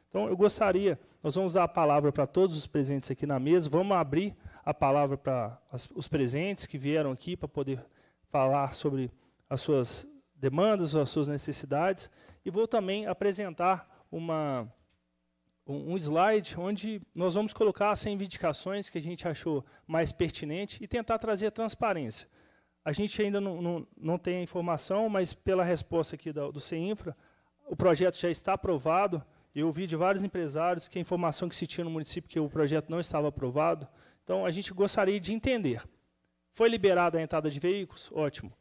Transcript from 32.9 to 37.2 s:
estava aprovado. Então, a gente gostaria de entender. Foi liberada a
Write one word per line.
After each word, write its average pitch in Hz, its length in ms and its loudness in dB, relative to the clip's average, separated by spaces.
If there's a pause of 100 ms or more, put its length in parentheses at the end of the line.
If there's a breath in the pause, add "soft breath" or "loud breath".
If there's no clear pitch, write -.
estava 151 300 -2
aprovado. 147 580 0 (380 soft breath)
Então, 185 220 0
a 180 40 0
gente 185 220 -6
gostaria 196 480 2
de 175 120 -6
entender. 214 500 0 (720)
Foi 226 160 4
liberada 180 500 4
a 160 40 0